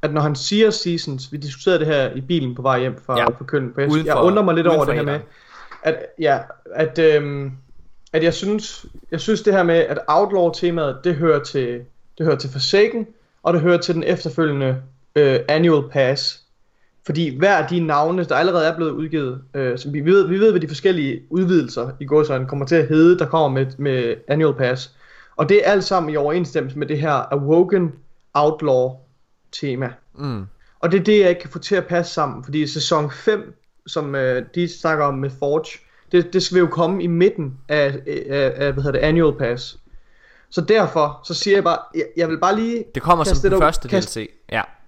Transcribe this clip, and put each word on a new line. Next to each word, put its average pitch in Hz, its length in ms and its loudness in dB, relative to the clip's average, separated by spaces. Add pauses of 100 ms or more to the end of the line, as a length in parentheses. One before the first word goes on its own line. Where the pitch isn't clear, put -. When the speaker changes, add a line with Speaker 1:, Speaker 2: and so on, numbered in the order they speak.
Speaker 1:
at 147 120 -2
når 151 80 0
han 147 140 0
siger 214 340 2
seasons... 165 640 -6
Vi 147 60 -12
diskuterede 151 420 -2
det 156 80 0
her 143 280 0
i 131 60 -8
bilen 131 340 -2
på 127 60 -12
vej 127 180 2
hjem 127 260 -4
fra, 123 140 -2
Speaker 2:
Ja. 113 60 0
Speaker 1:
fra 131 220 -4
Køln, 131 260 -4
for 139 80 -4
jeg, 143 100 0
Speaker 2:
Uden 156 140 0
Speaker 1:
jeg 156 80 0
Speaker 2:
for, 127 80 2
Speaker 1:
undrer 196 220 4
mig 170 120 2
lidt 165 120 2
Speaker 2:
uden 165 100 4
Speaker 1:
over 143 80 2
Speaker 2:
for 139 60 -2
Speaker 1:
det 120 80 -2
her 147 60 -2
med, 143 100 -4
Speaker 2:
etteren. - 160 -12 (520)
Speaker 1:
at, 160 220 -2 (140)
ja, 143 200 2 (360)
at, 160 240 -2
øhm, 143 520 2 (640)
at 160 100 0
jeg 170 100 2
synes, 208 520 -6 (260)
jeg 165 100 -6
synes 208 200 0
det 208 120 2
her 190 100 4
med, 170 120 4
at 151 320 2
Outlaw-temaet, 170 960 0
det 175 120 0
hører 151 280 2
til, 120 380 -4 (360)
det 160 80 -4
hører 147 120 2
til 135 120 -8
Forsaken, 208 580 0 (360)
og 175 100 2
det 170 80 2
hører 175 160 4
til 170 180 -2
den 165 80 -4
efterfølgende, 139 760 -2 (340)
øh, 139 320 4
Annual 156 420 4
Pass. 135 540 0 (600)
Fordi 151 320 -2
hver 190 200 4
af 147 120 0
de 175 100 0
navne, 160 440 0
der 131 120 -2
allerede 170 320 2
er 165 80 -2
blevet 165 160 -2
udgivet, 135 500 -6 (120)
øh, 135 260 -4
som 143 140 -10
vi 147 120 -4
ved, 185 220 4
vi 185 120 0
ved, 220 120 6
hvad 180 100 2
de 156 60 -6
forskellige 147 640 -2
udvidelser 156 600 0 (100)
i 143 60 -8
gåseøjne 143 420 2
kommer 139 180 -6
til 165 100 2
at 151 120 4
hedde, 165 320 6
der 160 60 0
kommer 135 340 0
med, 135 60 2 (120)
med 127 380 -2 (120)
Annual 151 280 2
Pass. 127 400 -4 (400)
Og 147 140 -2
det 202 180 6
er 196 40 4
alt 196 120 2
sammen 170 300 -2
i - 20 -4
overensstemmelse 147 640 -2
med 143 80 -4
det 147 140 -4
her 156 100 0 (220)
Awoken 165 580 2 (420)
Outlaw-tema. 143 1600 -2 (220)
Speaker 2:
Mm. 120 300 -8 (340)
Speaker 1:
Og - 120 0
det 190 80 4
er 170 40 -2
det, 208 160 4
jeg 185 100 6
ikke 175 120 0
kan - 80 -18
få - 100 -14
til - 160 -2
at 180 100 -2
passe 175 280 -2
sammen, 135 300 -4
fordi 151 240 -4
sæson 151 440 -2
fem, - 440 -4 (320)
som, 147 280 -6
øh, 127 300 -2 (100)
de 175 120 -2 (120)
snakker 156 260 0
om 139 80 0
med 135 160 -4 (100)
Forge, 147 400 -4 (320)
det, 175 220 2
det 185 100 2
skal 180 140 0
jo 175 100 4
komme 170 360 -2
i 175 40 -2
midten 170 500 0 (100)
af, 139 400 0
af, 139 480 -2
af, 139 180 -2
hvad 135 100 -4
hedder 139 160 0
det, 151 80 0
Annual 156 300 2
Pass. 123 420 -6 (720)
Så - 120 -2
derfor, 165 640 2
så 175 100 -10
siger 196 240 2
jeg 190 60 2
bare, 170 140 2 (180)
jeg, 165 100 -2 (120)
jeg 165 120 0
vil 160 100 -4
bare 190 160 2
lige 226 280 -4 (120)
Speaker 2:
Det 131 80 -8
kommer 165 200 2
Speaker 1:
kaste 180 120 2
Speaker 2:
som - 60 2
den 196 100 2
Speaker 1:
det 190 100 2
der, 151 60 4
Speaker 2:
første 160 200 -2
Speaker 1:
kaste 185 320 -2
Speaker 2:
D 107 40 -8
L - 40 -10
C, - 40 -18 (200)
ja. 110 100 -2 (260)